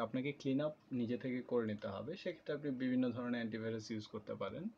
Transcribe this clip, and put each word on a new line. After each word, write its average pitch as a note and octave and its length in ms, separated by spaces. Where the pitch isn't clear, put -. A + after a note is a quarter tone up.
আপনাকে C3 260
ক্লিন C#3 300
আপ D3+ 140
নিজে A#2+ 260
থেকে B2+ 240
করে A#2+ 240
নিতে G#2+ 220
হবে। G#2+ 300
সেক্ষেত্রে E3 380
আপনি D3 160
বিভিন্ন B2+ 400
ধরনের A#2+ 300
অ্যান্টিভাইরাস A2+ 500
ইউজ G#2+ 160
করতে G#2+ 280
পারেন, G#2 280